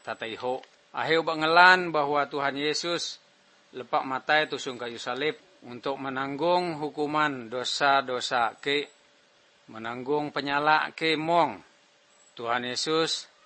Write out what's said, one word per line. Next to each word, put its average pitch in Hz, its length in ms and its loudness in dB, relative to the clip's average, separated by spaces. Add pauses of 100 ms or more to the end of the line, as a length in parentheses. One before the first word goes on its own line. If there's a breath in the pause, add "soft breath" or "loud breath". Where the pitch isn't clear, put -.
tata 113 240 -8
iho. 123 320 -6 (320)
Ahe 143 320 0
ubak 160 160 -2
ngelan 175 560 6
bahwa 143 320 2
Tuhan 139 320 -4
Yesus 151 640 -4 (520)
lepak 135 320 -2
matai 151 400 2
tusung 135 320 -6
kayu 117 240 -10
salib 135 320 -4 (320)
untuk 120 320 -8
menanggung 143 800 -2
hukuman 147 720 -2
dosa-dosa 127 1120 0
ke, 143 240 -2 (800)
menanggung 123 640 -4
penyala 147 640 2
ke 160 240 0
mong. 156 400 2 (800)
Tuhan 120 320 -2
Yesus, 160 560 -2 (200)